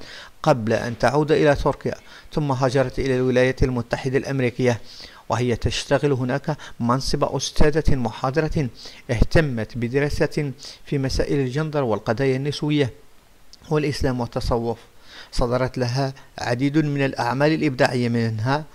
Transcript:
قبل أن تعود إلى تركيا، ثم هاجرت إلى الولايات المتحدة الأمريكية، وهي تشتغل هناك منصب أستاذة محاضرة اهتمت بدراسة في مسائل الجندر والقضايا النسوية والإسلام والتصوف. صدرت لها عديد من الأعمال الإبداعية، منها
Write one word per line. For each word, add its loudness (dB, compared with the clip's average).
قبل 2
أن -2
تعود 2
إلى 6
تركيا، -2
ثم 0
هاجرت 0
إلى 0
الولايات 2
المتحدة -2
الأمريكية، 0
وهي 0
تشتغل 0
هناك -2
منصب 0
أستاذة 4
محاضرة -2
اهتمت 2
بدراسة -2
في -2
مسائل 0
الجندر -2
والقضايا 0
النسوية -2
والإسلام 0
والتصوف. -4
صدرت 0
لها -2
عديد 0
من 0
الأعمال 0
الإبداعية، 0
منها 0